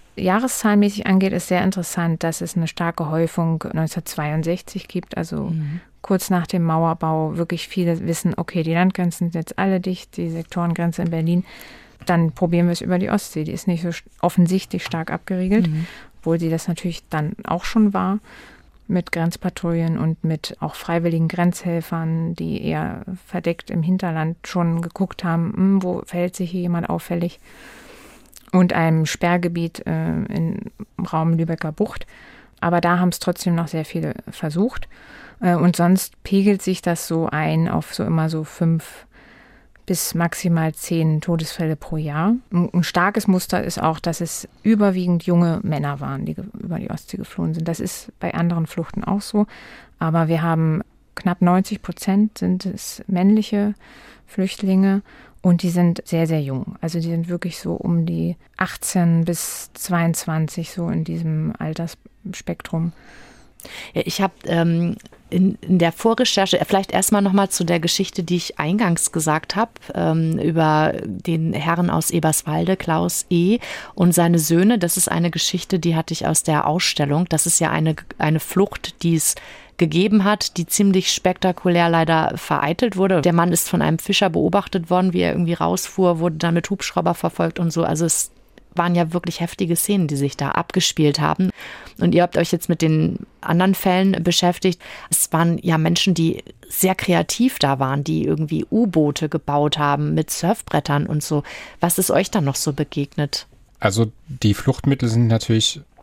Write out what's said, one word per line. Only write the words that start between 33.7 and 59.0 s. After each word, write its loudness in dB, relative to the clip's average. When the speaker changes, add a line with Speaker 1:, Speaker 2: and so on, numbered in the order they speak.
Speaker 1:
viele -6
versucht. -4
Äh, 2
und 4
sonst 2
pegelt 2
sich -2
das -2
so -2
ein 0
auf -4
so -4
immer 0
so -4
fünf -2
bis -4
maximal 0
zehn 0
Todesfälle -2
pro -8
Jahr. 0
Ein, 2
ein 2
starkes 0
Muster 0
ist -6
auch, 0
dass -4
es -8
überwiegend 2
junge 4
Männer -4
waren, -6
die -6
ge-, -10
über -6
die -8
Ostsee -10
geflohen -6
sind. -4
Das -4
ist -10
bei -6
anderen 0
Fluchten -8
auch 0
so. 0
Aber 2
wir 0
haben 0
knapp -2
neunzig 4
Prozent 0
sind -2
es -10
männliche 2
Flüchtlinge 2
und 4
die 0
sind 2
sehr, 0
sehr 0
jung. -6
Also -4
die -2
sind -2
wirklich -6
so -6
um 0
die -2
achtzehn 2